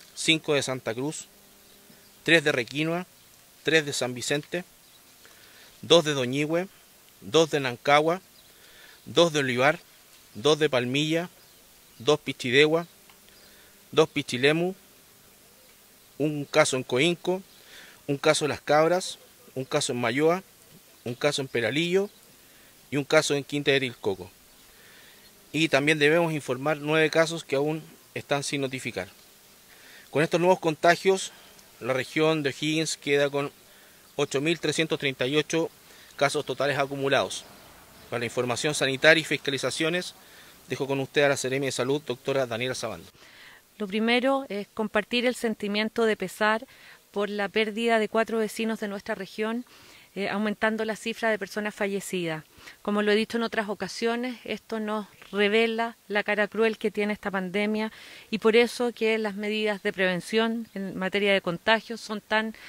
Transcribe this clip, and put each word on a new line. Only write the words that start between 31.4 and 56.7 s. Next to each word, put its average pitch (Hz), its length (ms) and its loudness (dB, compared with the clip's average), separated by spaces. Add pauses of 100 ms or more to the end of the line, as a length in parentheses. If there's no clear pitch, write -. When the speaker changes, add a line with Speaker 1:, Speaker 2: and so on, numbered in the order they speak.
Speaker 1:
la 117 100 -2
región 156 520 0
de 135 80 0
O'Higgins 156 440 -2
queda 143 340 2
con 143 220 -2 (640)
ocho 143 240 0
mil 160 180 0
trescientos 160 420 -2
treinta 135 280 -2
y 143 80 0
ocho 160 340 0 (460)
casos 143 300 0
totales 135 320 -2
acumulados. 139 680 0 (640)
Para 117 100 -4
la 120 80 -4
información 123 460 -2
sanitaria 147 460 4
y 151 60 -2
fiscalizaciones, 156 920 -4 (540)
dejo 131 180 -4
con 139 140 -2
usted 143 220 2
a 143 60 6
la 139 60 2
Seremi 131 300 -2
de 127 80 -2
Salud, 135 340 -2
doctora 135 380 -2
Daniela 120 280 -4
Sabando. 104 360 -10 (680)
Speaker 2:
Lo 214 80 -6
primero 240 600 0
es 202 260 -8
compartir 220 520 -2
el 247 100 0
sentimiento 214 680 -2
de 214 100 2
pesar 214 500 -2 (460)
por 202 180 -4
la 202 200 -4
pérdida 220 500 2
de 214 80 0
cuatro 226 300 0
vecinos 220 420 -2
de 214 80 -6
nuestra 202 280 -8
región, 220 500 -6 (500)
eh, 196 140 -4
aumentando 214 560 -2
la 220 100 -4
cifra 226 340 -4
de 214 80 0
personas 208 380 -6
fallecidas. 180 720 -4 (360)
Como 208 200 0
lo 208 100 2
he 208 60 4
dicho 220 180 -2
en 233 80 0
otras 220 240 -4
ocasiones, 233 800 -4
esto 220 340 -8
nos 214 280 -6 (220)
revela 226 680 0 (100)
la 202 160 -2
cara 208 240 0
cruel 220 300 0